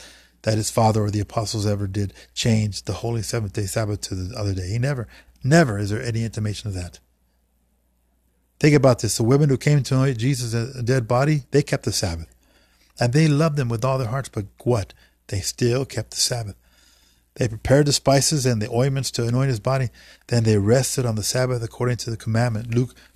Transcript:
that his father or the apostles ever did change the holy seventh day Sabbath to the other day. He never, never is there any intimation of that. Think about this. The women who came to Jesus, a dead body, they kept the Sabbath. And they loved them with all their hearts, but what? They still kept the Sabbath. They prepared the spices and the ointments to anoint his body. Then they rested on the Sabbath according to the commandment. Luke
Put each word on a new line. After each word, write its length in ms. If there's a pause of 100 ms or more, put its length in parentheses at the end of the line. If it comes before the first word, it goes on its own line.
(420)
that 160
his 140
father 320
or 80
the 80
apostles 480
ever 180
did 300 (180)
change 520
the 80
holy 280
seventh 320
day 140
Sabbath 340
to 140
the 200
other 200
day. 140
He 100
never, 280 (360)
never 340
is 140
there 100
any 220
intimation 440
of 60
that. 260 (1600)
Think 140
about 260
this. 180
The 60
women 260
who 80
came 260
to 320
Jesus, 400
a 260
dead 260
body, 440
they 100
kept 220
the 80
Sabbath. 420 (680)
And 140
they 140
loved 300
them 120
with 160
all 140
their 80
hearts, 220
but 160 (180)
what? 320 (320)
They 140
still 440
kept 260
the 60
Sabbath. 380 (800)
They 120
prepared 400
the 60
spices 520
and 160
the 80
ointments 420
to 160
anoint 220
his 100
body. 300 (380)
Then 160
they 140
rested 480
on 100
the 80
Sabbath 400
according 340
to 140
the 60
commandment. 560
Luke 200 (220)